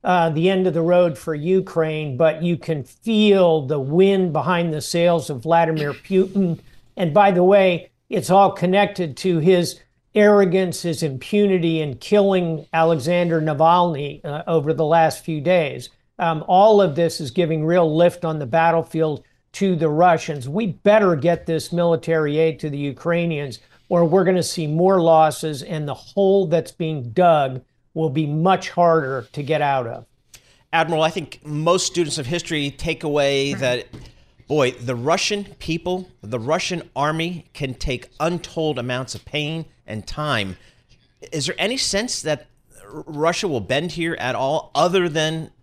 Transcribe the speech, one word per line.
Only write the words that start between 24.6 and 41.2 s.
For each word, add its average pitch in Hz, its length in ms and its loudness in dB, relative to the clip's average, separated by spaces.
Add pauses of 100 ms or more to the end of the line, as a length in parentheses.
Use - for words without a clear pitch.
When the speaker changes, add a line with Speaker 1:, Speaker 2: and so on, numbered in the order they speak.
Speaker 1:
more 180 340 2
losses, 160 600 2
and 151 240 -8
the 135 80 -8
hole 196 520 0
that's 165 260 -2
being 151 380 -6
dug 147 520 2 (320)
will 160 160 -2
be 151 160 -2
much 175 440 0
harder 151 640 0
to 143 100 -10
get 147 200 -2
out 135 240 -2
of. 113 180 -12 (680)
Speaker 2:
Admiral, 160 300 0
I 160 80 2
think 165 340 -12
most 156 420 0
students 160 320 -4
of 131 80 -8
history 151 440 -4
take - 340 -8
away 139 500 0
that, 123 320 -4 (640)
boy, 139 240 2
the 123 240 -6
Russian 190 480 -2 (160)
people, 180 480 -6 (120)
the 113 200 -8
Russian 170 560 -4
army 160 480 -4 (100)
can 135 200 -8
take - 440 -6
untold 160 600 -4
amounts 123 360 -6
of - 100 -14
pain 151 400 -6 (220)
and 107 200 -10
time. 113 500 -4 (760)